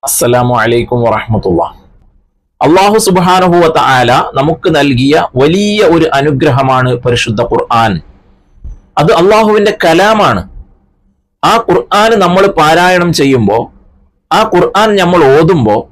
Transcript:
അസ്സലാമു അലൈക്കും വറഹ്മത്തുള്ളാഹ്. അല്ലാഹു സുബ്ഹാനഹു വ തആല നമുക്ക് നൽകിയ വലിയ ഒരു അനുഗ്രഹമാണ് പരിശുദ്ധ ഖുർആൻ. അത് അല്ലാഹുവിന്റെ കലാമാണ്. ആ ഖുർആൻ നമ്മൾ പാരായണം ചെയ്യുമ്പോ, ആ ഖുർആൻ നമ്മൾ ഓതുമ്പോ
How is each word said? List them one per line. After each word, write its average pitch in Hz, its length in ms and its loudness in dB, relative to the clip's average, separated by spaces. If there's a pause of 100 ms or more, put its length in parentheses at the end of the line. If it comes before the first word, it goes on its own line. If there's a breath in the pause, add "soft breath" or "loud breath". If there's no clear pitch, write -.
അസ്സലാമു 123 500 -2
അലൈക്കും 117 480 -2
വറഹ്മത്തുള്ളാഹ്. 107 680 -2 (880)
അല്ലാഹു 190 380 2
സുബ്ഹാനഹു 185 580 0
വ 170 100 4 (100)
തആല 127 360 2 (220)
നമുക്ക് 160 420 -2
നൽകിയ 139 380 0 (220)
വലിയ 196 460 0
ഒരു 165 320 2
അനുഗ്രഹമാണ് 135 800 0
പരിശുദ്ധ 120 480 -4
ഖുർആൻ. 113 580 -2 (1000)
അത് 156 140 2
അല്ലാഹുവിന്റെ 214 600 2 (120)
കലാമാണ്. 165 580 2 (1000)
ആ 190 120 0
ഖുർആൻ 226 640 0
നമ്മൾ 180 260 2
പാരായണം 175 680 0
ചെയ്യുമ്പോ, 123 460 0 (760)
ആ 185 100 2
ഖുർആൻ 208 540 0
നമ്മൾ 180 240 0 (180)
ഓതുമ്പോ 151 380 2 (160)